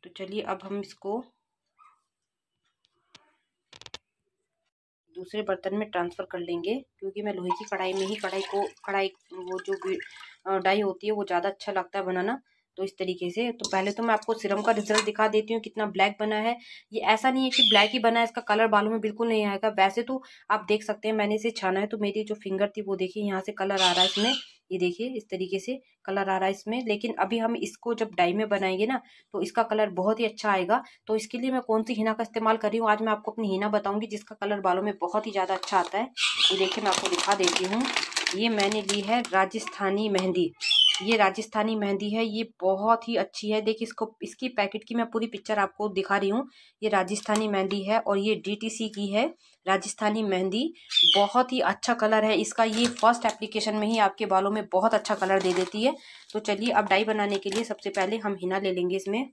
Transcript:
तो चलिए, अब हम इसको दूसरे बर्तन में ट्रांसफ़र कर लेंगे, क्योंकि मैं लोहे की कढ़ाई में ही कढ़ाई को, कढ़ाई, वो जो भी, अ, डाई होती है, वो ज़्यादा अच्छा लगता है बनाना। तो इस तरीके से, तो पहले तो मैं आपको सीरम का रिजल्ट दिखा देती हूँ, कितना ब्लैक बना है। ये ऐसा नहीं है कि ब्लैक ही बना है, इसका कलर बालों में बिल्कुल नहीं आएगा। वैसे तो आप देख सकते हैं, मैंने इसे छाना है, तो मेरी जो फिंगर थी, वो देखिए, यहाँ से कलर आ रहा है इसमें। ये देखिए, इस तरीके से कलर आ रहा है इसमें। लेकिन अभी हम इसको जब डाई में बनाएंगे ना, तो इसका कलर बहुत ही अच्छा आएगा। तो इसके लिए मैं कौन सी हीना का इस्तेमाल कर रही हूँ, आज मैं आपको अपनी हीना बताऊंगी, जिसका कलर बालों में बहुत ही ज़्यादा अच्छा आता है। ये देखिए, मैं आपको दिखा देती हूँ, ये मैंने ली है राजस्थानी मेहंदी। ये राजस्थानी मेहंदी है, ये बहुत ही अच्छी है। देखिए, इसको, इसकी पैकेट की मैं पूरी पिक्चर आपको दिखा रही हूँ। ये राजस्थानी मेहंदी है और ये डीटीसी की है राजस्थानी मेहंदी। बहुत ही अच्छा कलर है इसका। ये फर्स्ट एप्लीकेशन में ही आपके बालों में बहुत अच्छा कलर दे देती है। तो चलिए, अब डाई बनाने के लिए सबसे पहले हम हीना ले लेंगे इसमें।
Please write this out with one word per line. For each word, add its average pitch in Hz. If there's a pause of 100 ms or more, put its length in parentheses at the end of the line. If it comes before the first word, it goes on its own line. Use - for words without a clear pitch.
तो 180
चलिए, 196
अब 190
हम 202
इसको 202 (4000)
दूसरे 220
बर्तन 190
में 214
ट्रांसफ़र 175
कर 180
लेंगे, 175 (140)
क्योंकि 196
मैं 208
लोहे 180
की 208
कढ़ाई 185
में 190
ही 214
कढ़ाई 196
को, 202 (180)
कढ़ाई, 196 (260)
वो 185
जो 190
भी, 190 (480)
अ, 190
डाई 190
होती 196
है, 214
वो 208
ज़्यादा 180
अच्छा 202
लगता 190
है 190
बनाना। 185 (360)
तो 190
इस 196
तरीके 180
से, 233
तो -
पहले 190
तो 220
मैं 233
आपको 214
सीरम 208
का 226
रिजल्ट 214
दिखा 214
देती 214
हूँ, 226
कितना 214
ब्लैक 196
बना 214
है। 233 (360)
ये 214
ऐसा 220
नहीं 262
है 262
कि -
ब्लैक 214
ही 254
बना 226
है, 233
इसका 233
कलर 220
बालों 214
में 220
बिल्कुल 214
नहीं 220
आएगा। 202
वैसे 196
तो 262 (280)
आप 202
देख 214
सकते 208
हैं, 220
मैंने 208
इसे 220
छाना 190
है, 208
तो 220
मेरी 208
जो 214
फिंगर 196
थी, 214
वो 196
देखिए, 185
यहाँ 196
से 214
कलर 196
आ 180
रहा 175
है 185
इसमें। 208 (380)
ये 185
देखिए, 180
इस 254
तरीके 190
से 262 (240)
कलर 196
आ 190
रहा 190
है 190
इसमें। 226
लेकिन 208
अभी 190
हम 226
इसको -
जब 214
डाई 180
में 214
बनाएंगे 190
ना, 254 (320)
तो 190
इसका 226
कलर 214
बहुत 190
ही 233
अच्छा 214
आएगा। 196 (240)
तो 220
इसके 214
लिए 262
मैं 254
कौन 220
सी 240
हीना 214
का 220
इस्तेमाल 220
कर 214
रही 208
हूँ, 226
आज 214
मैं 220
आपको 214
अपनी 220
हीना 190
बताऊंगी, 208
जिसका 214
कलर 202
बालों 185
में 208
बहुत 208
ही 214
ज़्यादा 190
अच्छा 185
आता 185
है। 247 (400)
ये 190
देखिए, 190
मैं 196
आपको 190
दिखा 180
देती 180
हूँ, 214 (520)
ये 220
मैंने 208
ली 202
है 226
राजस्थानी 202
मेहंदी। 185 (480)
ये 220
राजस्थानी 214
मेहंदी 202
है, 226
ये 220 (120)
बहुत 208
ही 233
अच्छी 208
है। 214
देखिए, 220
इसको, -
इसकी -
पैकेट 214
की 226
मैं 233
पूरी 226
पिक्चर 214
आपको 202
दिखा 190
रही 196
हूँ। 247 (340)
ये 214
राजस्थानी 208
मेहंदी 196
है 214
और 202
ये 208
डीटीसी 208
की 202
है 233 (340)
राजस्थानी 208
मेहंदी। 196 (420)
बहुत 240
ही 254
अच्छा 202
कलर 214
है 214
इसका। -
ये 226
फर्स्ट 240
एप्लीकेशन 214
में 214
ही 226
आपके 208
बालों 190
में 214
बहुत 214
अच्छा 208
कलर 190
दे 180
देती 185
है। 285 (380)
तो 214
चलिए, 214
अब 208
डाई 202
बनाने 208
के 196
लिए 226
सबसे 214
पहले 196
हम 208
हीना 185
ले 185
लेंगे 180
इसमें। 196